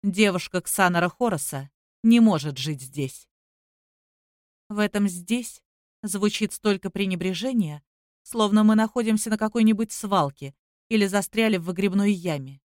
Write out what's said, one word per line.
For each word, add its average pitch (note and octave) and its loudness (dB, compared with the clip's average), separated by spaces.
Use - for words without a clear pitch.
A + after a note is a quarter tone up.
Девушка F#3 0
Ксанара F3 0
Хораса D3+ -4
не A3+ 8
может D3+ 4
жить C#3 -6
здесь». C3+ -10
В G#3 -6
этом G#3 0
«здесь» F#3+ -6
звучит G#3 -2
столько G3 -4
пренебрежения, F#3 -4
словно G#3+ 2
мы G#3+ 6
находимся A3 0
на A3 0
какой-нибудь A3 2
свалке D3 -4
или G#3+ 2
застряли G3+ 0
в E3+ -6
выгребной F#3+ 0
яме. D3 -6